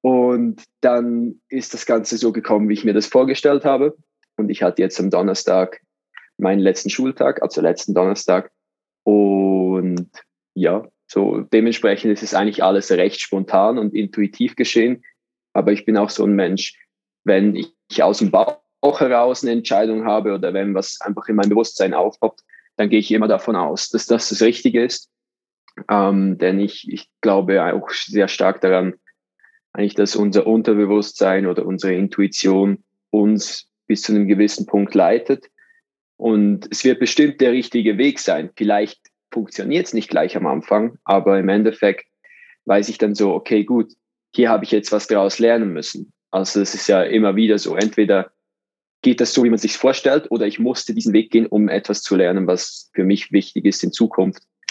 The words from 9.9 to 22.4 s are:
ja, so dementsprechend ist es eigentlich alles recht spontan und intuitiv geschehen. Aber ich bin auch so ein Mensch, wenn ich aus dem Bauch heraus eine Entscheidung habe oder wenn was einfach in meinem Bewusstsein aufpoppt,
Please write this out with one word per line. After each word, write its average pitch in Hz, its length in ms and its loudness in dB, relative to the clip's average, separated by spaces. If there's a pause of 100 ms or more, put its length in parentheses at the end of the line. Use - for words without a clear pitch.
ja, 92 340 -2 (200)
so 101 320 0
dementsprechend 110 760 0
ist - 80 -4
es 104 140 -8
eigentlich 101 280 0
alles 98 280 2
recht 92 280 2
spontan 98 600 0
und 104 160 -4
intuitiv 104 600 -2
geschehen. 120 480 0 (520)
Aber 104 160 2
ich 101 140 -2
bin 107 120 2
auch 104 120 0
so 107 160 -2
ein 101 100 4
Mensch, 95 420 -2 (460)
wenn 98 320 2
ich - 480 -6
aus 104 160 2
dem 101 100 0
Bauch 95 300 0 (400)
heraus 123 440 2
eine 117 100 -2
Entscheidung 110 520 0
habe 104 300 0
oder 92 180 -4
wenn 98 220 -2
was - 260 -6
einfach 101 280 -8
in 107 80 0
meinem 101 120 2
Bewusstsein 104 440 0
aufpoppt, 104 480 -2 (340)